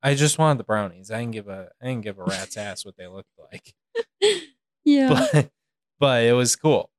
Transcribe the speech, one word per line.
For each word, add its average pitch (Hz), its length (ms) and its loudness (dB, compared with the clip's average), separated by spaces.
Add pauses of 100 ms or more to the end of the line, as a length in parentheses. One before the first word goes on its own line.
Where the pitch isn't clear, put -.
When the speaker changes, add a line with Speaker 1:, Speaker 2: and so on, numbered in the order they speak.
Speaker 1:
I 143 100 2
just 143 240 0
wanted 156 220 2
the 107 40 -8
brownies. 98 460 -6
I 110 100 -6
didn't 117 140 -6
give 104 160 -12
a, 95 220 -14 (100)
I 123 60 -10
didn't 123 160 -6
give 98 160 -10
a 92 40 -14
rat's 95 320 -8
ass 101 300 -12
what 98 120 -20
they 90 100 -18
looked 95 240 -20 (200)
like. - 220 -20 (480)
Speaker 2:
<laughs> 392 220 0 (420)
Yeah. 262 480 4
Speaker 1:
But, 147 160 2 (500)
but 127 240 2
it 117 100 4
was 123 220 2
cool. 139 440 0